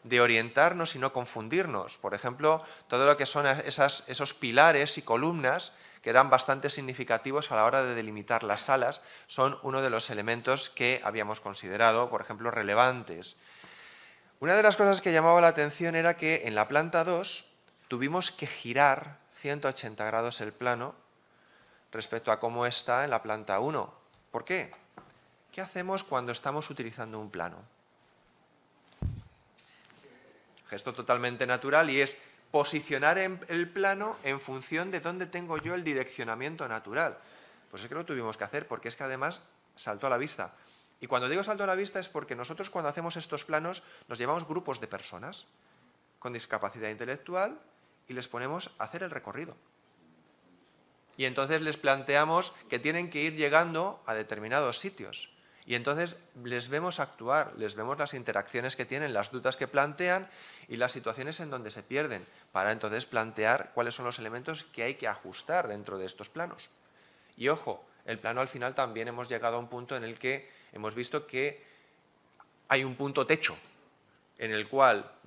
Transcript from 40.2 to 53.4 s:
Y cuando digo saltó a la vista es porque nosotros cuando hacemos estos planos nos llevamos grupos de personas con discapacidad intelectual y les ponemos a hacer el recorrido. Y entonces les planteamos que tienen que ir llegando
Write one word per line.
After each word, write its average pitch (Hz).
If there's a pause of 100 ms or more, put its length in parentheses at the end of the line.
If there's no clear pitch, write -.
Y 127
cuando 123
digo 175
saltó 208
a 196
la 185
vista 196
es 180
porque 147
nosotros 160
cuando 160
hacemos 165
estos 156
planos 160 (240)
nos 117
llevamos 151
grupos 156
de 110
personas 101 (760)
con 123
discapacidad 110
intelectual 160 (480)
y 127
les 123
ponemos 135
a 110
hacer 170
el 175
recorrido. - (1600)
Y 131
entonces 135
les 151
planteamos 143 (160)
que 123
tienen 165
que 147
ir 156
llegando 160